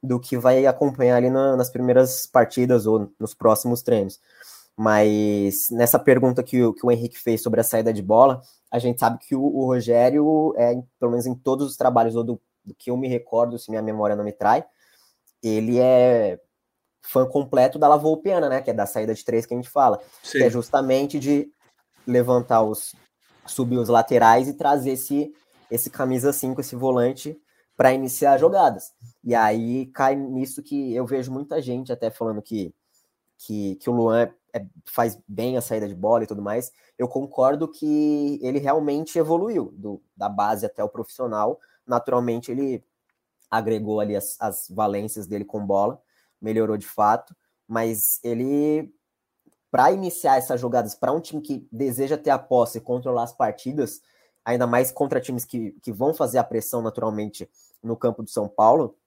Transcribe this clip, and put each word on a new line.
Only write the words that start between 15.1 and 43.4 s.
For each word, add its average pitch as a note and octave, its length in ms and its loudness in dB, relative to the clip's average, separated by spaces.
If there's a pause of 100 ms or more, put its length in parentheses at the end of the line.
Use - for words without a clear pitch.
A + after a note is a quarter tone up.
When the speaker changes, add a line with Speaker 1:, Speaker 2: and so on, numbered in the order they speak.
Speaker 1:
ele A2 380 0
é B2 600 4 (640)
fã C3 240 0
completo C3 540 0
da D3+ 80 6
La D3+ 100 8
Volpiana, D#3+ 520 0
né, C3 120 0
que C3 80 -4
é A2+ 40 -2
da G#2+ 120 -2
saída A2 300 -4
de - 100 -16
três A#2 220 -2
que A#2+ 80 -6
a - 20 -4
gente B2 120 -10
fala, C3 300 2 (220)
Speaker 2:
Sim. - 160 -8
Speaker 1:
que C3 60 4
é B2 80 6
justamente C3+ 680 0
de C#3+ 340 0 (560)
levantar B2 560 2
os, - 320 -6 (500)
subir B2 320 -4
os A#2 120 -2
laterais A#2 580 6
e C#3+ 60 -8
trazer C#3 380 0
esse, C#3+ 420 -4 (360)
esse - 200 -6
camisa C3 420 -2
cinco, C3 300 -6
esse B2+ 140 -10
volante, C3 640 -2 (360)
pra C3 180 4
iniciar C3+ 400 2
as C3+ 80 4
jogadas. E3 520 2 (300)
E A#2 120 0
aí A#2 520 0
cai C3+ 280 0
nisso C3 480 -8
que C3+ 320 -6
eu B2+ 100 -2
vejo B2+ 260 -4
muita C#3+ 300 -6
gente B2+ 300 -6
até A2+ 180 -4
falando A2 320 -6
que, G2+ 320 -8 (640)
que, G2+ 380 -8
que - 140 -8
o A#2+ 40 0
Luan A#2 300 2
é, - 100 -6 (200)
é, A#2 120 -8 (200)
faz A#2 420 -4
bem A#2 300 -4
a A#2+ 40 -2
saída A2 260 -6
de G2+ 60 -10
bola A2 300 0
e G#2 40 -8
tudo G2+ 140 -10
mais. G#2+ 300 -6 (260)
Eu - 100 -4
concordo C#3 600 -2
que D3+ 760 -2
ele C3 160 -4
realmente D3 600 -2
evoluiu E3 560 -2
do, G2 260 -12 (140)
da G2+ 120 -8
base G#2 380 -2
até G#2 180 -6
o - 60 -4
profissional. A2 680 -4 (260)
Naturalmente, B2 680 -2
ele C3 320 -4 (680)